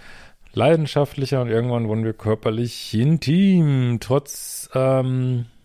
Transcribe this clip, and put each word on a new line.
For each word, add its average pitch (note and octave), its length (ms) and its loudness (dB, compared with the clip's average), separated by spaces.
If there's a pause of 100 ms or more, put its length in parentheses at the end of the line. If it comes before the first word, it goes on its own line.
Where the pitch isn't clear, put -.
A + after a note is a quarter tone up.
(540)
leidenschaftlicher C#3 880 0
und A#2+ 80 -4
irgendwann A#2 380 0
wurden A2 160 -2
wir A2 100 -2
körperlich A2+ 800 -4
intim. D3 1080 2
Trotz, - 720 -6
ähm, B2+ 720 0 (200)